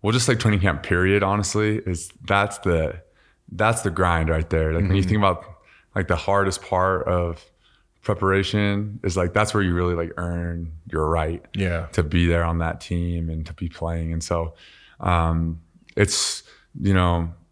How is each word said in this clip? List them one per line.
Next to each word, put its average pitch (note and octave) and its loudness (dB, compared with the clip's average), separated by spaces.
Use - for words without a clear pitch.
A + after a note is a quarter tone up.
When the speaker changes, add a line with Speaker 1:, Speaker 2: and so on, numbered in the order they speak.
Speaker 1:
well, G#2 2
just, A#2+ 2
like, B2 2
training G#2 4
camp E2+ 0
period, F#2 2
honestly, G#2 0
is - -6
that's G2+ 0
the, E2 0
that's A2 0
the G2+ 0
grind E2+ 2
right D#2+ 0
there. D#2+ 0
Like, E2 0
when F#2+ 2
you G2 2
Speaker 2:
Mm-hmm. F#2 0
Speaker 1:
think G#2+ 2
about, F#2+ 2
like, F#2+ -2
the F2 2
hardest G2 0
part F#2 0
of F2 -2
preparation G2+ 0
is, F2+ -2
like, F2+ 0
that's G#2+ 2
where G#2 2
you F2+ 2
really, F2+ 0
like, E2+ -4
earn E2+ -6
your D#2 0
right E2 0
Speaker 2:
Yeah. F2 -2
Speaker 1:
to - 0
be E2+ 2
there E2+ 2
on E2 -2
that E2 -4
team E2+ -4
and D#2+ -6
to D#2 -14
be - -8
playing. E2 -6
And E2 -4
so, E2 -2
um, E2 0
it's, - 0
you G2 2
know F2 4